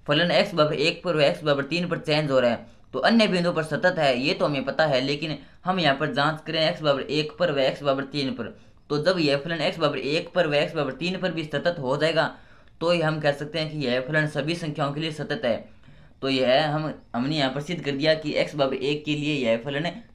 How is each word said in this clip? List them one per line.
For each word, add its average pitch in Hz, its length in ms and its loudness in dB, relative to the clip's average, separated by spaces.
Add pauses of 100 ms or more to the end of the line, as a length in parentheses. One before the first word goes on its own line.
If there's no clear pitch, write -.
फलन 156 280 2
x 180 180 2
बराबर 151 220 2
एक 170 280 0
पर 175 140 0
व 151 60 4
x 139 200 2
बराबर 139 220 2
तीन 175 240 -2
पर 151 100 -2
चेंज 147 320 0
हो 131 80 6
रहा 120 120 4
है, - 180 -6 (240)
तो 135 80 -2
अन्य 214 260 6
बिंदुओं 175 260 2
पर 156 120 0
सतत 165 340 0
है, 135 180 4
ये 143 160 0
तो 190 120 0
हमें 139 200 0
पता 139 200 0
है। 131 160 2
लेकिन 147 360 -4 (280)
हम 180 140 0
यहाँ 143 180 4
पर 147 160 -2
जांच 151 280 0
करें 160 260 -2
x - 140 -2
बराबर 139 200 2
एक 151 360 -2
पर 165 140 2
व 139 140 0
x 143 180 -2
बराबर 139 220 0
तीन 135 280 -4
पर, 101 220 -8 (340)
तो 147 140 0
जब 180 160 2
यह 143 180 2
फलन 165 240 -4
x 165 180 -2
बराबर 143 180 0
एक 151 360 -2
पर 170 140 2
व 147 100 -2
x 147 160 0
बराबर 139 200 -2
तीन 175 260 -4
पर 180 120 -2
भी 160 140 -4
सतत 156 340 -2
हो 135 180 -2
जाएगा, 156 360 0 (480)
तो 170 120 2
यह 160 140 2
हम 156 140 0
कह 147 120 2
सकते 147 260 -6
हैं 156 120 -4
कि 156 80 -8
यह 127 220 0
फलन 151 280 0
सभी 151 260 -2
संख्याओं 147 380 -4
के 151 60 -6
लिए 160 140 -4
सतत - 320 -6
है। 113 240 -2 (520)
तो 135 80 -2
यह 135 440 4
हम, 156 200 -2 (220)
हमने 139 220 0
यहाँ 131 160 0
पर 147 80 -4
सिद्ध 151 220 -6
कर 139 80 -2
दिया 151 240 2
कि 151 240 -4
x 156 160 -2
बराबर 135 200 2
एक 147 300 -2
के 151 100 0
लिए 147 220 -2
यह 113 260 2
फलन 147 260 -4 (260)